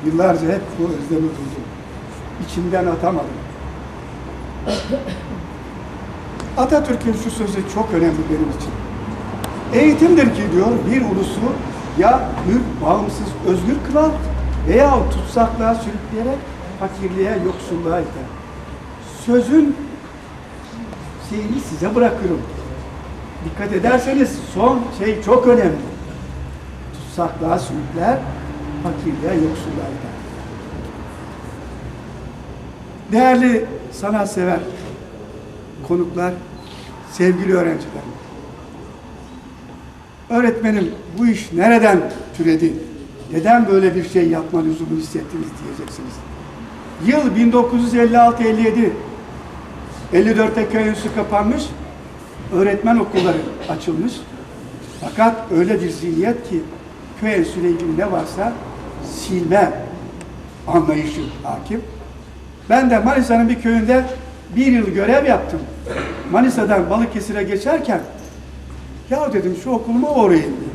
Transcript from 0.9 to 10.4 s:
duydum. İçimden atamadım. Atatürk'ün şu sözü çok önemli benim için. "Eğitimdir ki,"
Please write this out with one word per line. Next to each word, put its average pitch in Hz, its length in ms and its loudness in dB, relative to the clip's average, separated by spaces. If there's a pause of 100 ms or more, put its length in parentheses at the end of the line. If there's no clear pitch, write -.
duydum. 143 420 -4 (800)
İçimden 180 400 0
atamadım. 170 440 0 (3250)
Atatürk'ün 262 560 2 (120)
şu 226 60 -2
sözü 196 280 -2 (160)
çok 214 200 0
önemli 165 240 4 (120)
benim 151 280 0
için. - 120 -6 (1040)
"Eğitimdir 302 600 8
ki," 208 80 -2 (100)